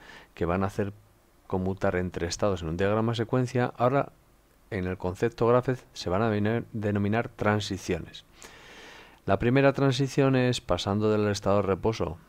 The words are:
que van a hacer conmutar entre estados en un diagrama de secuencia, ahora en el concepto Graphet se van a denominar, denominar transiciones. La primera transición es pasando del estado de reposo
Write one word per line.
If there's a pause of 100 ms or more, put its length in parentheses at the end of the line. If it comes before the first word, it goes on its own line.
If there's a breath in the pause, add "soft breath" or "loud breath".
(340 loud breath)
que
van
a
hacer (560)
conmutar
entre
estados
en
un
diagrama
de
secuencia,
ahora (580)
en
el
concepto
Graphet (100)
se
van
a
denominar,
denominar
transiciones. (1000 loud breath)
La
primera
transición
es
pasando
del
estado
de
reposo (120)